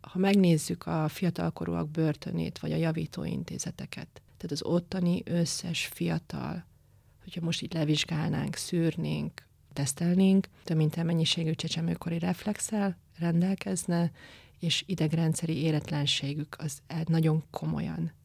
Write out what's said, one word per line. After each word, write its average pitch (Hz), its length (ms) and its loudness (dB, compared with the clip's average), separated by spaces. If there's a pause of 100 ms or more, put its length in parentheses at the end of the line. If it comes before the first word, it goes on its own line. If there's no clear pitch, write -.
ha - 180 -8
megnézzük 180 680 4
a 160 220 0
fiatalkorúak 170 840 -2
börtönét, 160 680 -2
vagy 156 140 -4
a 160 40 0
javítóintézeteket, 165 1300 -4 (280)
tehát - 160 -10
az 143 100 -6
ottani 175 640 0
összes 170 680 -2
fiatal, 165 720 -4 (580)
hogyha - 220 -10
most 165 180 -2
így 170 100 -10
levizsgálnánk, 156 840 0
szűrnénk, 160 920 -2 (260)
tesztelnénk, 185 760 4 (160)
több 165 120 0
mint 160 280 2
mennyiségű 165 480 2
csecsemőkori 165 640 -2
reflexel 196 800 -2 (220)
rendelkezne, 170 920 2 (480)
és - 280 0
idegrendszeri 160 720 0
éretlenségük 147 1000 0
az 156 280 -6
el-, 165 220 -4
nagyon 160 420 4
komolyan. 160 640 -4 (120)